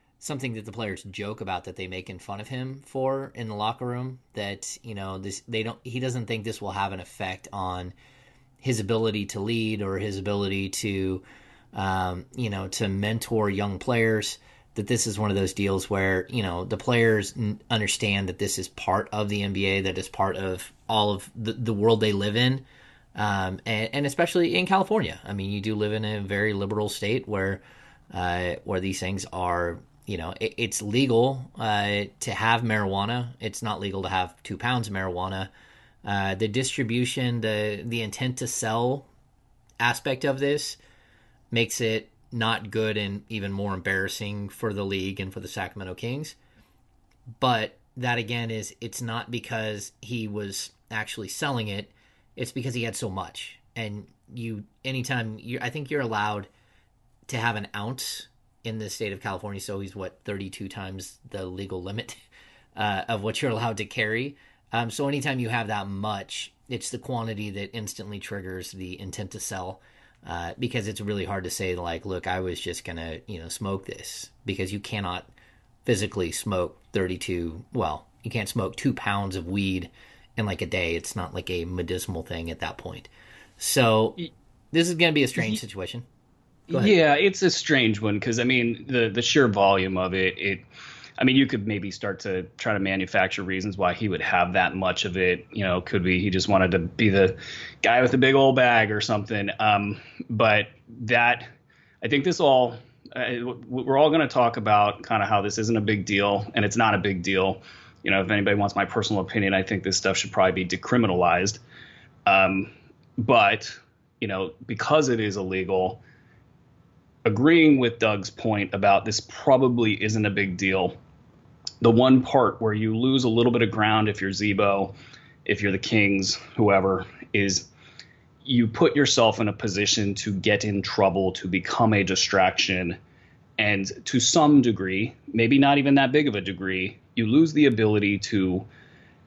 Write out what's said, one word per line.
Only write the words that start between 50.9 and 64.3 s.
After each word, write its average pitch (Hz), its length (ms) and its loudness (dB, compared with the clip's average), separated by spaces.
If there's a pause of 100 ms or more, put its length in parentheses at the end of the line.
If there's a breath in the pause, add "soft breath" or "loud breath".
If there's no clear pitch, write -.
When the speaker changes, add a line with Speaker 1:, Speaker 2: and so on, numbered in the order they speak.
Speaker 1:
actually 107 380 -6
selling 123 400 -4
it. 101 200 -8 (460)
It's 127 160 -8
because 127 220 -6
he 117 100 -4
had 113 120 -6
so 107 140 -6
much. - 500 -12 (160)
And 104 300 -8 (280)
you, 113 320 -8 (180)
anytime 123 560 -6
you, 120 220 -10
I 120 80 -6
think 143 200 -10
you're 147 120 -2
allowed 107 460 -2 (800)
to 131 100 -6
have 113 180 -2
an 101 200 -8
ounce 110 520 -8 (360)
in 113 160 -6
the 104 100 -8
state 104 240 -6
of 95 80 -10
California. 98 400 -8
So 98 180 -8
he's, 95 160 -10
what, 95 300 -10
thirty-two 98 420 -8
times 95 520 -12 (100)
the 95 160 -8
legal 92 380 -8
limit, 104 340 -10 (280 soft breath)
<laughs> - 300 -20
uh, 104 320 -2
of 107 140 -4
what 107 200 -4
you're 135 100 0
allowed 110 260 -2
to 104 80 -6
carry. 117 500 -4 (380 soft breath)